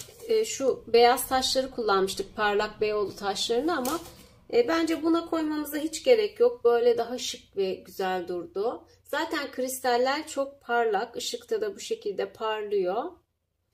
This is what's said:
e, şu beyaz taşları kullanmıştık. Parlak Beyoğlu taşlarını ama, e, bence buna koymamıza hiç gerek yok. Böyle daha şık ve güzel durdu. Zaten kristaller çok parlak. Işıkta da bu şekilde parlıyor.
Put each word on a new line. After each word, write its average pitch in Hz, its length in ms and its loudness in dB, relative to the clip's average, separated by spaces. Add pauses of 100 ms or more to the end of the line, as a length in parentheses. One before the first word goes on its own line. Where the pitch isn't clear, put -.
(280)
e, 220 160 2
şu - 420 -2
beyaz 240 420 6
taşları 262 420 0
kullanmıştık. 196 680 0
Parlak 208 440 0
Beyoğlu 208 360 -2
taşlarını 233 600 -2
ama, 277 240 -2 (520)
e, 240 160 4
bence 320 340 0
buna 330 240 2
koymamıza 302 520 -4
hiç 311 260 -6
gerek 214 360 4
yok. 240 240 2
Böyle 240 340 4
daha 240 200 -4
şık - 380 -10
ve 190 180 -2
güzel 185 540 -6
durdu. 190 560 -6 (200)
Zaten 302 460 -4
kristaller 262 760 0
çok 277 320 -6
parlak. 233 560 0
Işıkta - 440 -4
da 208 140 -4
bu 214 60 -16
şekilde 196 520 -4
parlıyor. 214 800 -2 (600)